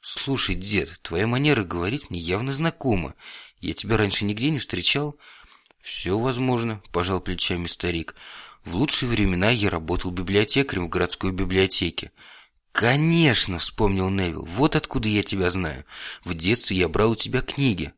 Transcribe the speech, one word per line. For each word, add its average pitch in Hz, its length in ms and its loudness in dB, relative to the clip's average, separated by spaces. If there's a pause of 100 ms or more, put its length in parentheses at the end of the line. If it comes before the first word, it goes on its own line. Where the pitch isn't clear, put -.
"Слушай, - 540 0
дед, 90 460 -2
твоя 92 260 -2
манера 127 360 2
говорить 87 460 -4
мне 90 100 -6
явно 98 340 -2
знакома. 131 600 -2 (460)
Я 80 140 -6
тебя 107 240 0
раньше 104 280 2
нигде 107 260 -2
не 147 80 -2
встречал". 143 580 0 (640)
"Всё - 380 0
возможно", — 123 640 -2 (100)
пожал 90 280 0
плечами 87 480 -2
старик. 85 480 0 (480)
"В 85 120 -8
лучшие 127 340 2
времена 101 400 2
я 104 200 2
работал 90 420 -4
библиотекарем 98 760 0
в 82 40 -8
городской 90 420 0
библиотеке". 92 800 0 (600)
"Конечно", — 143 880 2
вспомнил 98 500 2
Невилл, — 90 400 -2
"вот 120 260 2
откуда 117 340 -2
я 104 140 2
тебя 92 260 0
знаю. 82 340 -4 (400)
В 92 120 -6
детстве 92 420 2
я 87 100 4
брал 98 240 2
у 113 40 0
тебя 120 260 0
книги". 113 560 -2